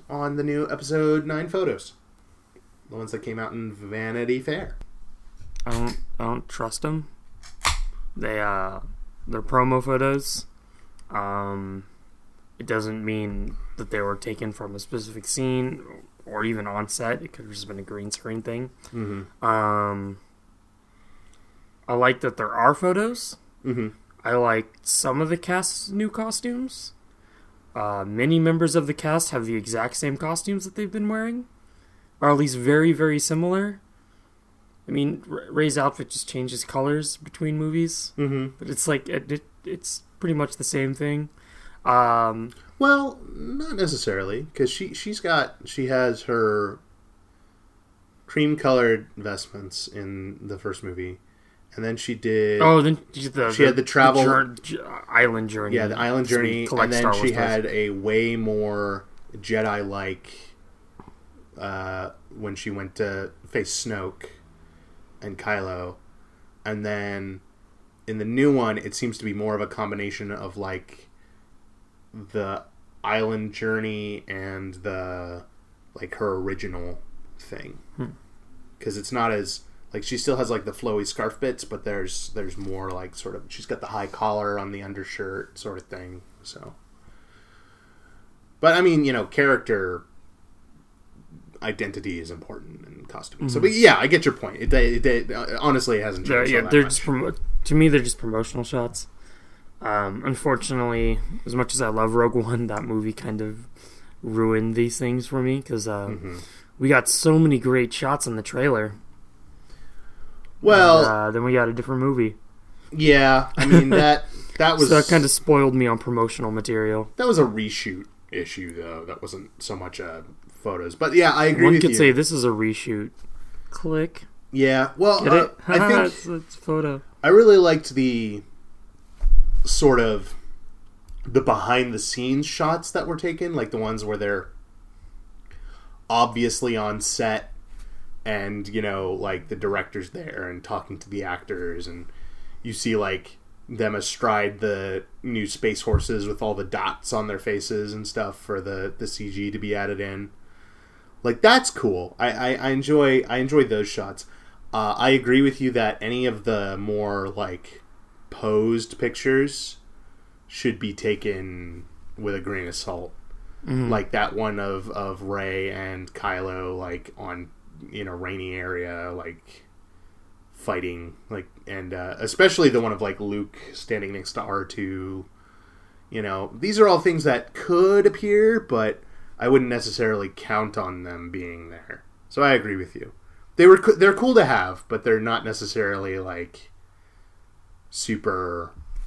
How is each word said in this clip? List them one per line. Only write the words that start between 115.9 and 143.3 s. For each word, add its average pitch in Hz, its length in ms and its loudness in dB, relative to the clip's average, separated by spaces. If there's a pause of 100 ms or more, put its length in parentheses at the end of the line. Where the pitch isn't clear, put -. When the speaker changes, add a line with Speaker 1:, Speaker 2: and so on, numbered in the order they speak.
Speaker 2:
promotional 117 520 -2
material. 107 680 -2
Speaker 1:
That 247 100 0
was 214 120 6
a 143 60 10
reshoot 107 600 -4 (260)
issue, 87 440 -8
though. 82 320 -10
That 90 160 -12
wasn't 95 280 -14 (120)
so 104 140 -8
much, 90 240 -12
uh, 80 220 -12 (280)
photos. 87 440 -8
But 151 200 0
yeah, 170 180 10
I 156 140 4
agree 160 180 6
Speaker 2:
One 170 80 10
Speaker 1:
with 160 80 8
Speaker 2:
could 156 100 6
Speaker 1:
you. 113 60 2
Speaker 2:
say 135 160 8
this 156 180 2
is 135 140 0
a 123 40 4
reshoot. 110 640 -2 (600)
Click. 160 560 -4 (260)
Speaker 1:
Yeah, 131 460 4
well, 202 260 6
Speaker 2:
Get - 80 6
Speaker 1:
uh, 165 120 10
Speaker 2:
it? - 100 -8 (120)
Speaker 1:
I 180 120 6 (100)
think 202 120 8
Speaker 2:
<laughs> 185 120 6
It's, - 140 -14
it's 165 300 -8
a - 40 -16
photo. 151 400 -2 (240)
Speaker 1:
I 147 40 6
really 208 280 12
liked 160 380 6
the 113 480 0 (1200)
sort 131 360 8
of 110 340 0 (920)
the 123 140 2
behind-the-scenes 123 1040 0
shots 165 460 -2
that 180 140 -2
were 165 100 -4
taken, 170 380 -4
like 117 160 -2
the 110 80 -4
ones 110 260 -4
where 104 140 -4
they're 101 300 -2 (1600)
obviously 117 680 2
on 107 240 -4
set - 520 -2 (720)
and, 104 440 -4
you 107 140 -2
know, 98 300 -2
like, 92 360 -6
the - 80 -8
director's 98 540 -4
there 98 400 -10
and 87 120 -12
talking 98 360 -8
to - 100 -18
the 98 160 -6
actors, 87 640 -6
and 87 200 -12 (560)
you 117 120 -8
see, 113 200 -2
like, 95 440 -2 (300)